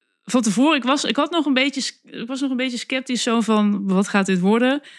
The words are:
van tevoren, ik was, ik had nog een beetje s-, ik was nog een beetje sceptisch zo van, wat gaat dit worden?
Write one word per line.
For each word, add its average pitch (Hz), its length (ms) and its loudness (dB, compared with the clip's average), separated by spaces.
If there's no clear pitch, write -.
van - 180 0
tevoren, 240 360 2
ik 240 60 -2
was, 269 200 0
ik - 120 -2
had 294 160 0
nog 330 140 0
een 294 80 0
beetje 269 280 0
s-, - 220 -10
ik - 240 -12
was 262 140 -6
nog 269 100 -2
een 262 60 -4
beetje 247 200 -4
sceptisch 262 460 -4
zo 233 180 2
van, 202 460 2
wat 190 200 2
gaat 196 180 0
dit 190 140 0
worden? 233 420 2